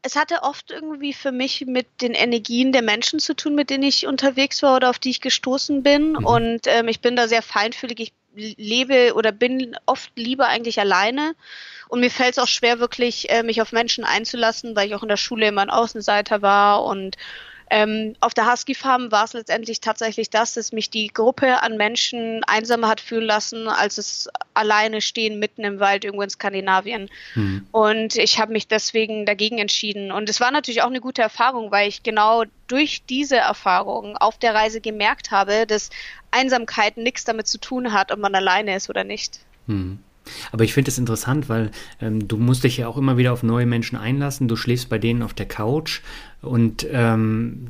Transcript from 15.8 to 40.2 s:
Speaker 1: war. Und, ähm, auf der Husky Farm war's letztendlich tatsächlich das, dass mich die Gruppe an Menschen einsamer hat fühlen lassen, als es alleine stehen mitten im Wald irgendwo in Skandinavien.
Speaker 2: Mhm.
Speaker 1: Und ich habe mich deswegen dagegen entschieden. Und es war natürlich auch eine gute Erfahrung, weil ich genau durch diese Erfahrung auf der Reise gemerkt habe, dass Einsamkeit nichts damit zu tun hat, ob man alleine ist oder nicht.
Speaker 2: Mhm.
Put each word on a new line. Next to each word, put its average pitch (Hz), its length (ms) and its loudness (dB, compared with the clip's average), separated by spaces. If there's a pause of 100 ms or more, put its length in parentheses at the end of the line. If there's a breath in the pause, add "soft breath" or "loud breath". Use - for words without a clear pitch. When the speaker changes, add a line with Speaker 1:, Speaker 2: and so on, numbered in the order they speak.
Speaker 1:
war. 202 440 6
Und, 190 320 -6 (520 loud breath)
ähm, 214 520 0
auf 233 120 2
der 226 180 2
Husky 254 240 -2
Farm 247 360 0
war's 214 220 2
letztendlich 226 480 -4
tatsächlich 220 480 -4
das, 220 240 0
dass 226 180 -6
mich 220 180 -4
die 214 240 -4
Gruppe 254 480 2
an 226 160 0
Menschen 226 680 -2
einsamer 226 420 0
hat 214 140 2
fühlen 226 240 -4
lassen, 220 420 -2
als 208 300 0
es - 320 -8 (240)
alleine 214 480 2
stehen 214 380 -2
mitten 214 260 -4
im 202 160 -4
Wald 202 240 2
irgendwo 202 180 -6
in 196 60 -4
Skandinavien. 196 800 -2 (260 loud breath)
Speaker 2:
Mhm. 101 360 -2
Speaker 1:
Und 220 440 4
ich 220 240 2
habe 220 140 0
mich 214 160 -2
deswegen 220 560 -2
dagegen 208 320 0
entschieden. 202 560 -4
Und 208 160 -4
es 214 120 -2
war 247 100 2
natürlich 262 320 0
auch 233 40 2
eine 254 140 -4
gute 254 200 -4
Erfahrung, 226 500 0
weil 202 180 2
ich - 140 -12
genau 220 400 4 (240)
durch 285 420 0
diese 269 280 0
Erfahrung 202 800 0
auf 220 200 2
der 226 160 2
Reise 220 280 2
gemerkt 214 500 -2
habe, 208 360 2
dass 214 220 -2 (420 loud breath)
Einsamkeit 240 640 2
nichts 233 280 -4
damit 220 220 -2
zu - 100 -4
tun 247 360 -6
hat, 196 180 2
ob 202 80 -2
man 196 160 0
alleine 190 400 2
ist 196 140 -6
oder 196 140 -2
nicht. 202 360 -8 (280)
Speaker 2:
Mhm. 98 320 -4 (520 loud breath)